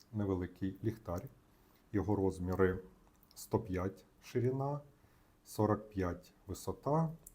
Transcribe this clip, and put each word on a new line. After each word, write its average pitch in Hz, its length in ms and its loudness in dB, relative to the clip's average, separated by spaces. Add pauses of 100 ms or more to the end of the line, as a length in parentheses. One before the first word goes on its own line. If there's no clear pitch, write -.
(120)
невеликий 95 720 -2
ліхтар, 98 380 -4 (680)
його 101 240 2
розміри 92 640 2 (560)
сто - 240 -2
п'ять 92 460 -2 (160)
ширина, 135 600 -2 (640)
сорок 107 440 2
п'ять 90 440 -4 (140)
висота 147 680 0 (220)